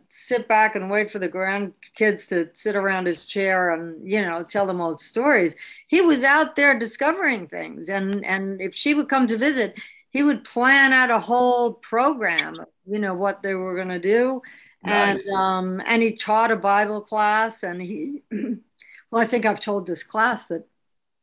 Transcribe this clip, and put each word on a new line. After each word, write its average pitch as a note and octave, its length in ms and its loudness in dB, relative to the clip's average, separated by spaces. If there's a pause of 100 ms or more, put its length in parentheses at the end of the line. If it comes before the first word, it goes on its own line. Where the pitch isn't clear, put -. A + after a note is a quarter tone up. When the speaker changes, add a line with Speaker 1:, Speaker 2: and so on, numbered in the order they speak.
Speaker 1:
sit A#3+ 400 -4
back G#3+ 280 4
and F#3+ 140 -6
wait G#3 220 0
for G#3 80 -8
the F#3 80 -4
grandkids G3 1000 -2
to E3+ 240 -2
sit G#3 220 -4
around F#3+ 320 0
his E3 180 -4
chair F#3+ 460 0
and, E3 380 -8
you G#3 120 2
know, E3+ 220 -4
tell G3+ 240 0
them F#3 120 -2
old E3 220 -4
stories. A3+ 540 2 (320)
He E4+ 140 4
was D4+ 220 4
out D4+ 320 4
there C#4+ 220 4
discovering C4 720 -2
things. D#3+ 420 -12
And, G3 340 -2
and F#3+ 380 -4
if F#3+ 140 -8
she D4 180 0
would D4 160 -2
come C4+ 180 2
to A3 100 -2
visit, A#3+ 360 0 (380)
he C4 100 0
would C#4+ 220 2
plan C4+ 500 4
out B3+ 160 4
a A#3 100 4
whole A#3+ 540 2
program, G#3 840 -2 (300)
you G3+ 140 -4
know, G3 160 -2
what G3 260 -2
they G3 140 -2
were F#3 200 -4
gonna F#3 240 -4
do. A#3+ 420 2 (440)
Speaker 2:
Nice. G3+ 420 2
Speaker 1:
And, G3 80 -4
um, F#3 500 0
and A#3 180 2
he A3 120 0
taught A3 360 2
a A3 40 2
Bible G#3 460 2
class, G#3+ 600 0
and F3+ 180 -8
he, A3 440 -8
<clears throat> - 60 -14
well, - 920 -6
I - 20 2
think A3+ 220 -2
I've G#3 120 0
told G3+ 280 -4
this E3+ 160 -6
class A3 440 -2
that E3 200 -8 (540)